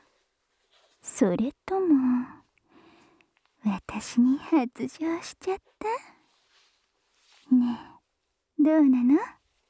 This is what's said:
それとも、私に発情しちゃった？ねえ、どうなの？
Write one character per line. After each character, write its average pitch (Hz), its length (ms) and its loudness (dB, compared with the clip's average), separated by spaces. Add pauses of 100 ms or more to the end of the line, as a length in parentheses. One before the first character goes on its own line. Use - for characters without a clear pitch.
(1040)
そ 180 340 -2
れ 240 160 -4 (140)
と 381 140 -4
も、 254 460 0 (1400)
私 214 580 -4
に 262 180 2
発 254 480 -2
情 330 340 -6
し - 160 -16
ち - 160 -8
ゃ 392 40 -6
っ - 20 -12 (200)
た？ 415 100 -8 (1700)
ね 240 240 2 (800)
え、 302 40 2
ど 311 160 4
う 285 100 6
な 254 160 4
の？ 285 160 4 (500)